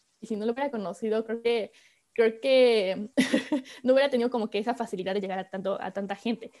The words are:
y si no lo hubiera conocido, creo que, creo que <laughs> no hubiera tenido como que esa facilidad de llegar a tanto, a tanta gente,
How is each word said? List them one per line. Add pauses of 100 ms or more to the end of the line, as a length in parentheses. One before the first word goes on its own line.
(220)
y
si
no
lo
hubiera
conocido,
creo
que, (420)
creo
que
<laughs> (160)
no
hubiera
tenido
como
que
esa
facilidad
de
llegar
a
tanto,
a
tanta
gente,